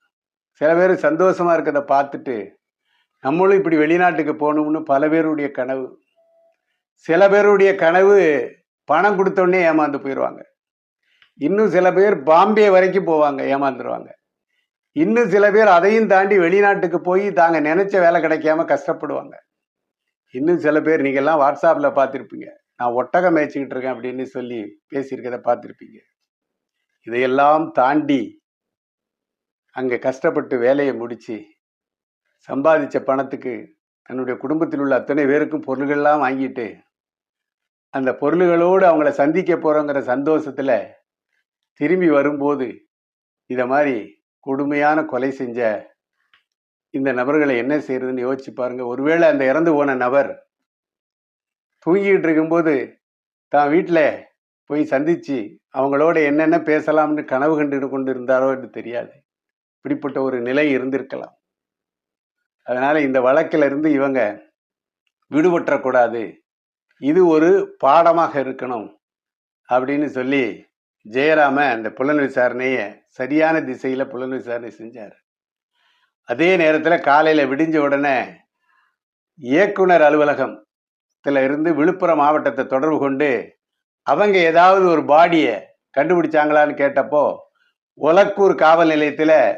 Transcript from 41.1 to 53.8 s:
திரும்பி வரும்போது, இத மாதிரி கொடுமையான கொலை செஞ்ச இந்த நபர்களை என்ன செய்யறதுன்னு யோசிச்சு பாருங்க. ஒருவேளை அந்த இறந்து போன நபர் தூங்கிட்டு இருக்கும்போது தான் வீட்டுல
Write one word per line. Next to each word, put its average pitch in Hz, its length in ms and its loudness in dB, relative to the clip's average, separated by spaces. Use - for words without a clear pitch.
திரும்பி 170 360 0
வரும்போது, 143 800 -2
இத 127 200 -4
மாதிரி 131 580 -2
கொடுமையான 147 640 -2
கொலை 131 280 -4
செஞ்ச 117 580 -6
இந்த 135 220 -2
நபர்களை 135 460 0
என்ன 131 200 -2
செய்யறதுன்னு 127 480 -6
யோசிச்சு 135 300 -6
பாருங்க. 123 300 -8
ஒருவேளை 151 440 0
அந்த 139 160 2
இறந்து 156 280 2
போன 143 220 0
நபர் 127 520 -2
தூங்கிட்டு 190 380 2
இருக்கும்போது 160 760 0
தான் 143 220 0
வீட்டுல 156 540 0